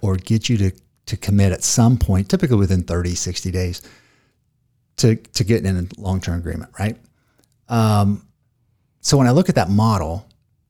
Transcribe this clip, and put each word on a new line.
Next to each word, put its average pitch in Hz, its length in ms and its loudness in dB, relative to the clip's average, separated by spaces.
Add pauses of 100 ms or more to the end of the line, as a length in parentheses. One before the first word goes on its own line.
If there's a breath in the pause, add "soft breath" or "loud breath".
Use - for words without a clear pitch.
or 95 140 0
get 110 320 -2
you 120 100 2
to, 98 120 0 (360)
to 101 120 -8
commit 98 340 2
at - 100 -6
some 120 360 4
point, 95 320 0
typically 139 260 2
within 92 260 2
thirty, 87 320 -4
sixty 90 360 -6
days, 90 300 -4 (1160 soft breath)
to, 113 200 2
to - 280 -6
get 110 200 0
in 95 120 0
a 90 240 -8
long-term 92 380 -4
agreement, 82 400 -10
right? 104 180 -4 (720)
Um, 104 580 0 (760)
so - 180 0
when 131 80 4
I 123 40 4
look 180 180 4
at - 60 0
that 95 160 0
model, 101 560 0 (440)